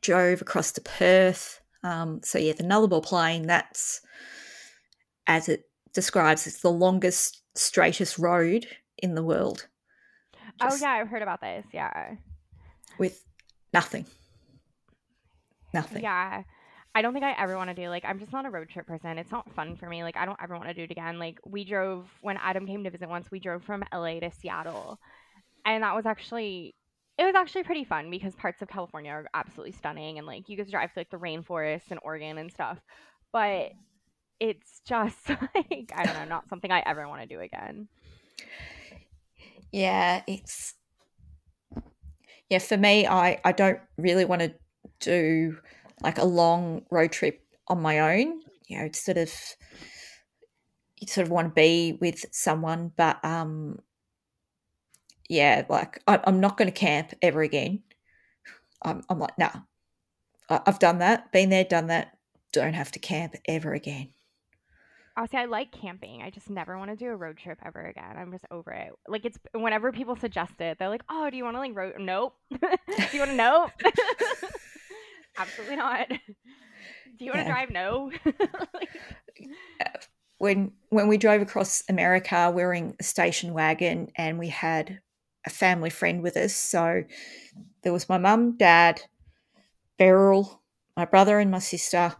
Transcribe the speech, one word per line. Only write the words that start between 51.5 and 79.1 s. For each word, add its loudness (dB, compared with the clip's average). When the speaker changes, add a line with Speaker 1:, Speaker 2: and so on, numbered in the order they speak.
Speaker 1:
with -2
someone, -2
but, 2
um, -6
yeah, 6
like, -2
I, 6
I'm 4
not 2
gonna 4
camp 0
ever 4
again. -2
I'm, -4
I'm 0
like, -4
"Nah, 2
I, 2
I've 4
done 6
that, 2
been 6
there, 4
done 0
that, -2
don't 2
have -6
to -14
camp -6
ever -4
again." -10
Speaker 2:
Honestly, -6
I -2
like -6
camping. -16
I -14
just -20
never -10
wanna -10
do -10
a -8
road -12
trip -16
ever -14
again. -16
I'm -14
just -16
over -14
it. -12
Like, -8
it's, -8
whenever -2
people -8
suggest -6
it, -6
they're -4
like, -6
"Oh, -4
do -12
you -8
wanna, -8
like, -8
road," -8
Nope. -4
<laughs> -20
"Do -10
you -4
wanna," 0
Nope. 4
<laughs> 6
Absolutely -8
not. -2
<laughs> -16
"Do -14
you -6
wanna 0
Speaker 1:
Yeah. -2
Speaker 2:
drive?" -2
No. -4
<laughs> -14
Like -10